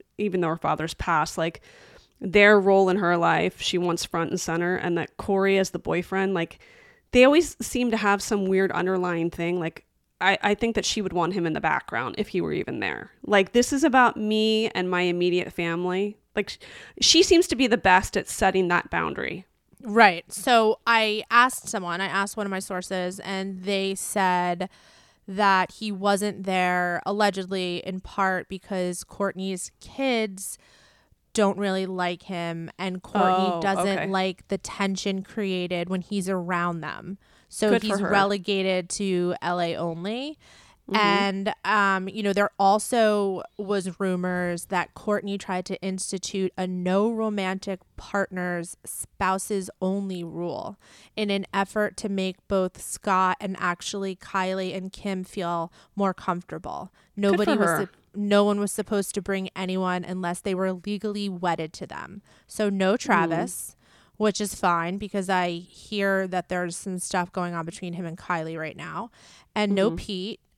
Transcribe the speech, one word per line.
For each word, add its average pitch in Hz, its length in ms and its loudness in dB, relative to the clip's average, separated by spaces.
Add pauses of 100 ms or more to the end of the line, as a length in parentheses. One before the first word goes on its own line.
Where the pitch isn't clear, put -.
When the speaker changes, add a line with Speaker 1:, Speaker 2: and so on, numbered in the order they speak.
(180)
Speaker 1:
even 190 240 0
though 170 80 2
her 165 80 -2
father's 156 380 -2
passed, 160 420 0
like, 165 240 -2 (580)
their 208 400 8
role 196 300 6
in 185 80 4
her 175 200 2
life, 170 440 2
she - 160 -2
wants 170 280 0
front 165 260 -2
and 185 80 -2
center, 175 360 0
and 170 220 -2
that - 200 -6
Corey 196 420 2
as 190 100 0
the - 100 -6
boyfriend, 190 540 -2
like, 170 240 -4 (540)
they 247 120 8
always 285 400 6
seem 247 280 -2
to 220 60 2
have 202 260 2
some 202 220 0
weird 190 260 2
underlying 180 580 0
thing. 170 300 -2
Like, 165 260 -6 (340)
I, 185 220 4
I 208 140 2
think 233 200 0
that 196 100 -2
she - 160 -2
would 185 120 -4
want 175 200 0
him 180 120 0
in 160 80 0
the 151 80 -4
background 139 560 -2
if 214 120 -4
he 180 120 -2
were 76 120 -2
even - 260 -4
there. 80 320 -6 (120)
Like, 196 280 2
"This 240 200 2
is 277 120 0
about 254 340 4
me 214 520 2
and 185 200 -4
my 180 120 0
immediate 175 520 0
family." 180 640 -2 (180)
Like, 208 140 -2
sh-, - 80 -14 (440)
she 320 200 8
seems 359 280 6
to 285 60 -2
be 254 120 4
the 220 100 4
best 190 400 4
at - 100 -2
setting 190 420 2
that 175 200 0
boundary. 165 560 -4 (380)
Speaker 2:
Right. 208 500 4
So 226 540 4
I 220 420 2
asked 240 400 2
someone, 180 320 -4
I 196 60 -2
asked 196 280 -2
one 202 120 -4
of - 20 -6
my 190 80 -2
sources, 185 640 -4
and 190 440 -6
they 196 300 -2
said 180 760 0 (580)
that 190 460 2
he 214 180 -6
wasn't 202 540 0
there 180 600 0
allegedly 190 800 0
in 185 140 -6
part 190 500 -2
because 180 540 -4
Courtney's 190 760 -6
kids 220 800 -4 (760)
don't 202 260 2
really 190 260 -2
like 180 380 -4
him, 170 560 -6
and 185 240 -6
Courtney 185 500 2
Speaker 1:
Oh, 170 80 -4
Speaker 2:
doesn't 190 380 0
Speaker 1:
okay. - 80 -4
Speaker 2:
like 190 400 -2
the 196 100 -2
tension 190 640 -4
created 180 680 -4
when 185 120 -2
he's 190 260 -4
around 175 540 -2
them. 151 380 -10 (300)
So - 200 0
Speaker 1:
Good 233 120 4
for 220 60 -4
Speaker 2:
he's 196 120 0
Speaker 1:
her. 196 100 -2
Speaker 2:
relegated 190 800 0
to 180 500 -2
L 180 200 -2
A 170 140 -2
only. 202 600 -6 (520)
Speaker 1:
Mm-hmm. 190 60 4
Speaker 2:
And, 202 580 4 (120)
um, 196 440 2
you 214 140 -6
know, 202 100 2
there 202 240 2
also 208 880 4 (140)
was 190 420 -4
rumors 180 640 -2
that 175 300 -2
Courtney 202 420 -2
tried 185 280 -6
to - 160 -8
institute 190 760 -4
a 185 80 -2
no 185 460 0
romantic 202 720 -4 (160)
partners, 180 800 -4 (100)
spouses 190 840 -4 (120)
only 190 420 -4
rule 170 540 -8 (380)
in 208 140 -4
an 196 240 -2
effort 202 440 -2
to 214 120 -6
make 190 260 -4 (120)
both 190 340 -2
Scott 185 600 0
and 190 180 -6
actually 190 560 -4
Kylie 185 600 -4
and 190 180 -8
Kim 190 320 -6
feel 170 460 -4 (240)
more 196 180 2
comfortable. 175 800 -8 (240)
Speaker 1:
Good 202 60 -6
Speaker 2:
Nobody 202 320 4
Speaker 1:
for 226 60 4
Speaker 2:
was 185 100 4
Speaker 1:
her. 160 120 2
Speaker 2:
sup-, 185 80 -4 (260)
no 202 300 4
one 208 140 2
was 202 120 -2
supposed 202 440 -2
to 202 60 -4
bring 190 360 -4
anyone 185 480 -2
unless 180 360 -4
they 196 140 -2
were 185 180 0
legally 208 560 -4
wedded 170 440 -2
to - 140 -12
them. 78 340 -14 (260)
So 208 220 -2
no 190 240 2
Speaker 1:
Mm. 247 60 0
Speaker 2:
Travis, 190 760 0 (400)
which 214 240 0
is 208 160 -4
fine 175 420 0
because 196 320 -4
I 180 220 2
hear 190 800 -2
that 180 180 -4
there's 180 300 -4
some 185 220 -8
stuff 180 340 -2
going 175 200 -4
on 165 120 -6
between 175 280 -10
him 175 120 -6
and 165 120 -8
Kylie 165 400 -4
right 156 200 -8
now. 165 340 -10 (420)
And 208 220 2
no 190 140 4
Speaker 1:
Mm-hmm. 165 80 -4
Speaker 2:
Pete, 190 420 -8 (180)